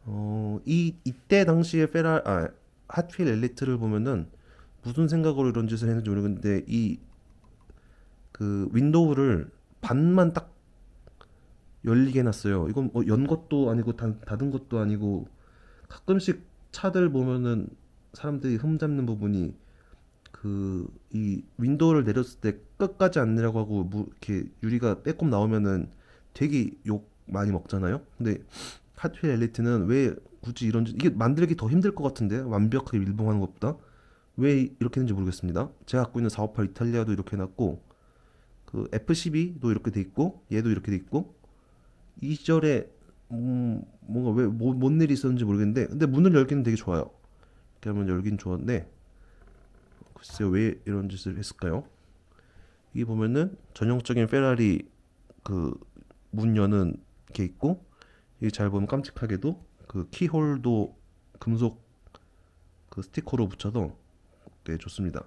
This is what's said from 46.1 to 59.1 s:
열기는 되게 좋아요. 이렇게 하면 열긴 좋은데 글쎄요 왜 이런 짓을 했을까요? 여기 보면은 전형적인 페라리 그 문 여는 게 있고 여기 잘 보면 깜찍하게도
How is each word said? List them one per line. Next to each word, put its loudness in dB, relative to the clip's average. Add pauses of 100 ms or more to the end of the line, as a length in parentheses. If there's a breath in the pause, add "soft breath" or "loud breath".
열기는 4
되게 2
좋아요. -2 (640 soft breath)
이렇게 -10
하면 -2
열긴 -2
좋은데 -4 (1200 soft breath)
글쎄요 -6
왜 2
이런 -4
짓을 -8
했을까요? -6 (1120 soft breath)
여기 -2
보면은 0 (180)
전형적인 2
페라리 2 (540)
그 -4 (560)
문 2
여는 2 (360)
게 -2
있고 -2 (560 soft breath)
여기 -2
잘 0
보면 -2
깜찍하게도 -4 (220)